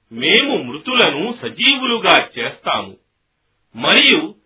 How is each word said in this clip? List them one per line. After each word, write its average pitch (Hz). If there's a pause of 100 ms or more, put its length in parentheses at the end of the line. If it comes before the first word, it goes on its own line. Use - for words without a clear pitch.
(120)
మేము 196
మృతులను 165
సజీవులుగా 214 (100)
చేస్తాము, 117 (800)
మరియు 180 (100)